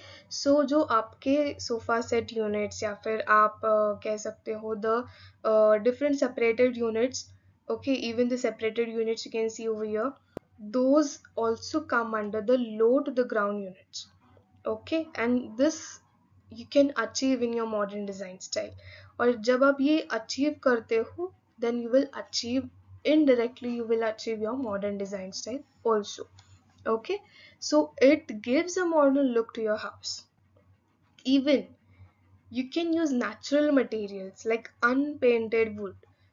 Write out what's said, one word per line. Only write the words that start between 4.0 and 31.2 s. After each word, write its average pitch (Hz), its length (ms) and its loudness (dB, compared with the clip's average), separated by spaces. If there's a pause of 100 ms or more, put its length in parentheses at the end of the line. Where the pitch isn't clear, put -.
कह 214 120 -2
सकते 214 360 -10
हो 220 220 -8
the, 220 300 0 (400)
अ, 214 320 6
different 262 460 0
separated 233 600 2
units, 226 340 0 (540)
okay, 254 340 -4
even 240 280 -2
the 254 120 -2
separated 220 440 -2 (140)
units 220 240 -4
you - 80 -10
can 226 200 -2
see 226 140 -8
over 214 280 -4
here, 240 140 -2 (540)
those 262 420 4 (320)
also 226 560 -2
come 226 200 -2
under 214 260 -4
the 240 160 2
low 233 480 2
to 269 100 -6
the 247 100 2
ground 208 400 -2
units। - 420 -16 (640)
Okay, 311 360 -4 (200)
and 240 360 0
this 302 180 2 (800)
you 233 180 -18
can 285 160 6
achieve 233 500 -2
in 233 120 -2
your 226 200 -4
modern 208 320 -4
design 190 360 -12
style। 208 280 -8 (500)
और 240 160 4
जब 247 280 2
आप 277 160 6
ये 302 200 4
अचीव 277 640 -4
करते 233 340 0
हो, 339 380 -4 (260)
then 233 160 -2
you 233 180 -2
will 277 140 4
achieve, 240 600 -6 (380)
indirectly 247 720 4
you 226 80 -6
will 226 280 0
achieve 226 240 -6
your 233 280 -4
modern 202 320 -4
design 190 320 -8
style 226 280 -8 (280)
also। 214 340 0 (680)
Okay, 226 280 -2 (460)
so - 140 0 (260)
it 240 460 4
gives 349 300 0
a 370 60 2
modern 285 520 2
look 233 180 -2
to 233 60 -8
your 214 180 -2
house। - 440 -12 (1040)